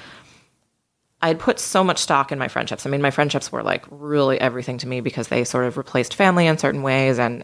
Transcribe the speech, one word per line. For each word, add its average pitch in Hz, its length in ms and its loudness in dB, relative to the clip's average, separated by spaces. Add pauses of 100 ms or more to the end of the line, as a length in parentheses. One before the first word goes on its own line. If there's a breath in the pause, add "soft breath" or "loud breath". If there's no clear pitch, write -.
(1200 loud breath)
I 165 60 2
had 165 100 0
put - 200 0
so - 240 0
much 180 160 2
stock 139 340 0
in 139 60 -6
my 131 100 -2
friendships. - 360 -6
I 139 60 -4
mean, 139 100 0
my 143 100 2
friendships 143 400 0
were, 120 120 -6
like, - 280 -2
really 143 480 0
everything 127 400 -2
to - 80 -10
me 127 140 -4
because 117 280 -6
they 120 160 0
sort 123 200 0
of 123 140 -4
replaced 131 340 -2
family 180 340 4
in 156 120 2
certain 139 240 0
ways, 135 360 2
and, 120 240 -2